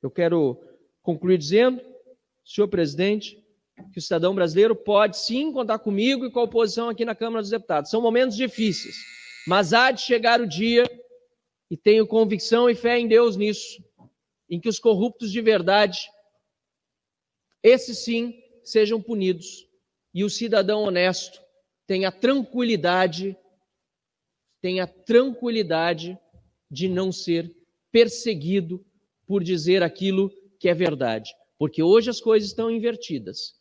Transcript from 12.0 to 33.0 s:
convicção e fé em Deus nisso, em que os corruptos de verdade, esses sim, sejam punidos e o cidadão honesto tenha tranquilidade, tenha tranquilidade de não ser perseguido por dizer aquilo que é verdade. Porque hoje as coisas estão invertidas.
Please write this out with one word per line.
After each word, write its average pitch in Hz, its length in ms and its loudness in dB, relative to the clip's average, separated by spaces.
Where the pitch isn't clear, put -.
convicção 220 600 2
e 233 60 4
fé 240 240 0
em 240 80 -2
Deus 220 300 4
nisso, 208 460 -6
em 175 100 -6
que 196 100 -4
os 208 100 -4
corruptos 220 520 0
de 220 100 -4
verdade, 202 680 2
esses 240 360 4
sim, 233 440 -6
sejam 220 360 0
punidos 190 680 -6
e 190 120 -4
o 208 60 -2
cidadão 214 520 -2
honesto 185 580 -2
tenha 190 240 -2
tranquilidade, 190 1300 -2
tenha 185 260 -4
tranquilidade 185 1300 -2
de 151 180 -6
não 185 240 -2
ser 170 420 -4
perseguido 190 960 0
por 196 160 -2
dizer 180 400 2
aquilo 190 480 0
que 185 100 0
é 175 60 4
verdade. 131 600 -4
Porque 156 260 -4
hoje 214 280 4
as 233 100 -8
coisas 214 280 2
estão 226 220 -6
invertidas. 208 920 -8